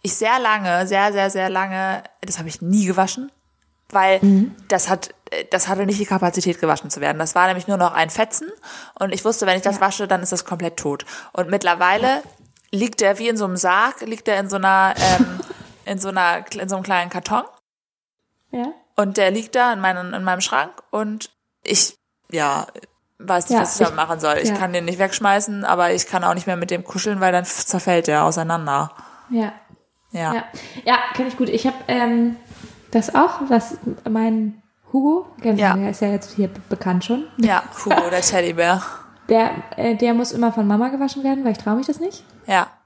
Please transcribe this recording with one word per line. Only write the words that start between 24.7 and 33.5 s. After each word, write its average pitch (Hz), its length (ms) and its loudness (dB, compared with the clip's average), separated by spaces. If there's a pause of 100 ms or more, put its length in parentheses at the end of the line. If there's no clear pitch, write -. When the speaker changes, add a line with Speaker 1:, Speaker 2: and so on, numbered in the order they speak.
Speaker 1:
den 175 140 -2
nicht 175 120 -4
wegschmeißen, 202 640 0
aber 175 280 2
ich 180 140 -2
kann 180 180 -2
auch 175 100 2
nicht 180 120 -6
mehr 180 100 -2
mit 175 140 -6
dem 175 140 -4
kuscheln, 196 360 -4
weil 185 120 4
dann 180 100 2
f-, - 240 -6
zerfällt 175 400 2
der 151 180 4
auseinander. 160 680 -2 (380)
Speaker 2:
Ja. 220 220 -2 (600)
Speaker 1:
Ja. 165 220 -2
Speaker 2:
Ja, 233 100 -4 (420)
ja, 240 120 4 (160)
kenn 254 120 -2
ich 254 100 -8
gut. 247 140 -2
Ich 226 160 -2
hab, 262 80 0 (140)
ähm, 233 480 2 (540)
das - 240 0
auch, 330 260 4 (100)